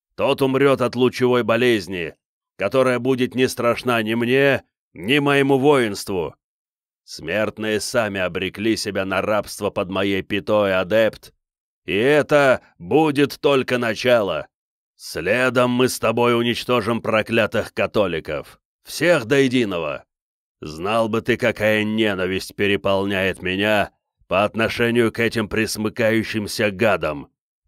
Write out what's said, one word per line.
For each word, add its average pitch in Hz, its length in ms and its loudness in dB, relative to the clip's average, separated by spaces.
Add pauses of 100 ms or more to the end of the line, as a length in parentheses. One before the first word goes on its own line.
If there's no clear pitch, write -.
(160)
тот 127 260 0
умрёт 135 400 2
от 120 140 -2
лучевой 123 480 2
болезни, 104 720 0 (400)
которая 123 440 0
будет 123 360 0
не 127 120 2
страшна 117 560 -2
ни 110 100 -2
мне, 123 500 0 (300)
ни 101 240 0
моему 139 400 2
воинству. 107 800 0 (680)
Смертные 104 760 -4
сами 101 420 -2
обрекли 95 560 -2
себя 98 280 -4
на 95 180 -2
рабство 104 480 -4
под 104 180 -4
моей 95 320 -2
пятой, 101 580 0
адепт, 104 540 -2 (520)
и 82 100 -4
это 139 680 2 (160)
будет 143 640 0
только 131 400 0
начало. 110 680 0 (480)
Следом 123 760 0
мы 123 180 2
с - 80 -6
тобой 117 400 2
уничтожим 117 640 -2
проклятых 107 720 0
католиков, 85 880 -4 (220)
всех 156 420 0
до 139 140 2
единого. 98 640 0 (560)
Знал 101 480 -2
бы 110 120 0
ты, 120 140 0
какая 107 480 0
ненависть 101 720 -2
переполняет 98 840 0
меня 98 500 0 (360)
по 95 180 2
отношению 113 680 0
к - 80 -6
этим 110 300 -2
пресмыкающимся 110 1200 -2
гадам, 87 600 -2 (360)